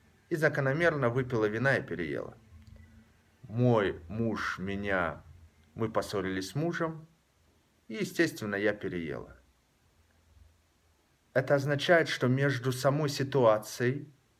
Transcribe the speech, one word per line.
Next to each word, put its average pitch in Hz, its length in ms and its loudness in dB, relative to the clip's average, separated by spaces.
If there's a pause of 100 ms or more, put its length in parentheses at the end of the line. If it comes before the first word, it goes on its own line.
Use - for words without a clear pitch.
(300)
и 175 60 -2
закономерно 147 760 2
выпила 123 360 0
вина 117 320 2
и - 40 0
переела. 73 560 -6 (1040)
Мой 110 640 2
муж 110 520 -4
меня, 95 640 -2 (520)
мы 110 160 -4
поссорились 95 580 -4
с - 60 -16
мужем, 160 520 -4 (800)
и, 220 80 -10
естественно, 160 600 -2
я 101 180 2
переела". 82 640 -8 (2000)
Это 139 220 2
означает, 147 540 2
что - 180 0
между 131 440 0
самой 143 380 0
ситуацией, 127 1000 2 (280)